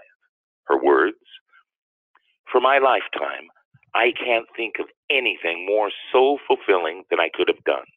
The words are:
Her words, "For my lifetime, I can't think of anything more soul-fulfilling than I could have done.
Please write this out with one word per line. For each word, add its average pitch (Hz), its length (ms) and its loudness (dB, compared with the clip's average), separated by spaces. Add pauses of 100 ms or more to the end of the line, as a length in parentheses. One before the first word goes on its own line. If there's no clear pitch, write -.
(680)
Her 71 140 2
words, 71 380 2 (1300)
"For 127 80 4
my 131 180 4
lifetime, 85 720 -2 (420)
I 117 200 0
can't 117 440 -4
think 113 220 -8
of - 100 -8 (220)
anything 90 560 -4
more 104 240 0 (220)
soul-fulfilling 101 1000 0
than 85 80 0
I 85 160 0
could 90 140 0
have - 160 -4
done. 71 320 -4